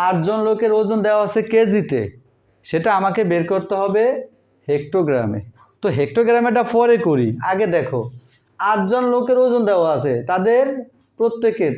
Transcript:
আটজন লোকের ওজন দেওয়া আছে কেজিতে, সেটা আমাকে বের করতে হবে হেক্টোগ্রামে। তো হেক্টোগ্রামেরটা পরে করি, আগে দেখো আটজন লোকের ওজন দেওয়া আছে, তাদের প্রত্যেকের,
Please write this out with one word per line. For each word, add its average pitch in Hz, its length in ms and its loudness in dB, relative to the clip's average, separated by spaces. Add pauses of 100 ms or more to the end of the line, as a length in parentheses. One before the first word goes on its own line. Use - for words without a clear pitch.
আটজন 190 380 0
লোকের 220 260 0
ওজন 220 340 0
দেওয়া 214 200 2
আছে 220 160 -2
কেজিতে, 214 580 2 (640)
সেটা 165 240 -2 (100)
আমাকে 190 260 0
বের 170 220 0
করতে 190 280 -2
হবে 196 300 0 (640)
হেক্টোগ্রামে। 143 720 -2 (400)
তো 208 60 -4 (120)
হেক্টোগ্রামেরটা 233 640 0 (120)
পরে 233 240 4
করি, 131 300 0 (220)
আগে 196 160 0
দেখো 147 340 -2 (580)
আটজন 208 540 0
লোকের 247 260 0
ওজন 247 260 2
দেওয়া 185 320 2
আছে, 131 180 -2 (160)
তাদের 226 340 2 (560)
প্রত্যেকের, 226 580 0